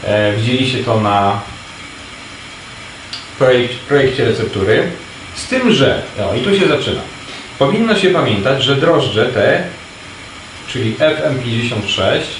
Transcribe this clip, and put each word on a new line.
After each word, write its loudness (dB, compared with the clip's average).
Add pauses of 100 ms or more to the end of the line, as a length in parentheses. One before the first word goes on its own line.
E, 2
widzieliście 0
to 2
na 2 (2000)
projekt-, 4 (100)
projekcie 4
receptury. 2 (440)
Z -10
tym, 2
że, 4 (280)
o, 0
i 0
tu 2
się 4
zaczyna. 0 (580)
Powinno 4
się 4
pamiętać, 2
że 2
drożdże 2
te, 2 (1040)
czyli -2
F 2
M 0
pięćdziesiąt -2
sześć 0 (120)